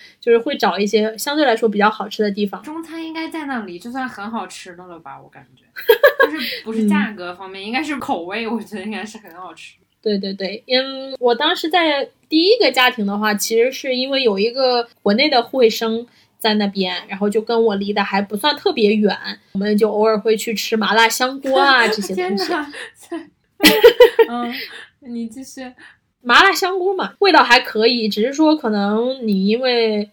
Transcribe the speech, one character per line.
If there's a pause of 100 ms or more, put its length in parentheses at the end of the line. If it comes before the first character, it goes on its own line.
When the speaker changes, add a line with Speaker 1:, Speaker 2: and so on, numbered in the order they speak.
(220)
Speaker 1:
就
是
会
找
一
些
相
对
来
说
比
较
好
吃
的
地
方。
Speaker 2:
中
餐
应
该
在
那
里
就
算
很
好
吃
的
了
吧，
我
感 (100)
觉。 (100)
Speaker 1:
<laughs>
Speaker 2:
就
是
不
是
价
格
方
面，
Speaker 1:
嗯。
Speaker 2:
应
该
是
口
味，
我
觉
得
应
该
是
很
好
吃。 (280)
Speaker 1:
对，
对，
对，
因， (360)
我
当
时
在 (180)
第
一
个
家
庭
的
话，
其
实
是
因
为
有
一
个 (160)
国
内
的
互
惠
生 (320)
在
那
边， (140)
然
后
就
跟
我
离
得
还
不
算
特
别
远， (380)
我
们
就
偶
尔
会
去
吃
麻
辣
香
锅
啊，
Speaker 2:
<laughs>
Speaker 1:
这
些
东
西。
Speaker 2:
天
哪， (1600)
<laughs>
嗯， (460)
你
继
续。 (600)
Speaker 1:
麻
辣
香
锅
嘛，
味
道
还
可
以，
只
是
说
可
能
你
因
为